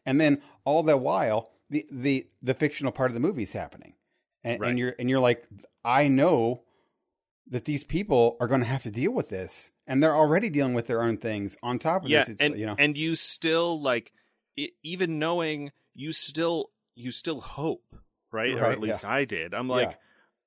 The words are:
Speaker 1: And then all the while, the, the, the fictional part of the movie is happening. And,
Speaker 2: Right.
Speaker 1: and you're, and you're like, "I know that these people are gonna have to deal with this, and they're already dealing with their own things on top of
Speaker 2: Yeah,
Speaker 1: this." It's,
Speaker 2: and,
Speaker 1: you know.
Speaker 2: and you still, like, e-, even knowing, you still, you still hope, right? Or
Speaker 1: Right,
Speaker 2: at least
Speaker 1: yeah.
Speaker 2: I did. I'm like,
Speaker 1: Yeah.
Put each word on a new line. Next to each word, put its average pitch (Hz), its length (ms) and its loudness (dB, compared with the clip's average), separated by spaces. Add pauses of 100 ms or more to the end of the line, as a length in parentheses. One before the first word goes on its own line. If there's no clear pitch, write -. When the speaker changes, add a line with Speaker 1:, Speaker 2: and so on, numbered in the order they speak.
Speaker 1:
And 139 140 4
then 143 220 4 (220)
all 151 200 2
the 151 120 6
while, 131 540 0 (200)
the, 147 200 -4
the, 135 380 -2 (140)
the 127 120 0
fictional 139 380 -2
part 127 180 0
of 117 40 -6
the 120 60 -4
movie 151 220 0
is 92 100 -8
happening. 82 420 -12 (500)
And, 117 160 -4
Speaker 2:
Right. 104 100 -2
Speaker 1:
and 123 80 0
you're, 123 200 -2
and 127 120 -2
you're 131 100 2
like, 123 240 2 (400)
"I 135 240 4
know 131 540 4 (840)
that 123 160 -6
these 147 200 -2
people 143 560 2
are 120 60 0
gonna 127 180 2
have 131 200 -4
to 113 80 -8
deal 135 200 -2
with - 160 -2
this, - 420 -10 (180)
and 131 140 2
they're 156 140 4
already 160 340 4
dealing 139 240 0
with 117 120 -2
their 117 160 0
own 117 160 0
things 104 440 -6
on 123 160 -4
top 175 260 -2
of 139 60 -2
Speaker 2:
Yeah, 147 100 6
Speaker 1:
this." 120 100 0
It's, 101 100 -6
Speaker 2:
and, 147 180 0
Speaker 1:
you 107 80 -4
know. 104 120 -6
Speaker 2:
and 147 180 2
you 160 200 -2
still, 165 640 -2
like, 123 320 -2 (440)
e-, 139 140 -6 (140)
even 165 340 -4
knowing, 156 540 -2 (220)
you 151 180 -10
still, 160 580 -2 (240)
you 120 160 -10
still 143 300 -6
hope, - 560 -8 (360)
right? 117 220 -2
Or 117 80 -2
Speaker 1:
Right, 113 100 4
Speaker 2:
at 104 80 -4
least 107 220 -4
Speaker 1:
yeah. 101 80 -6
Speaker 2:
I 139 140 0
did. 87 280 -6
I'm 123 160 -6
like, 123 220 0
Speaker 1:
Yeah. - 60 -14 (500)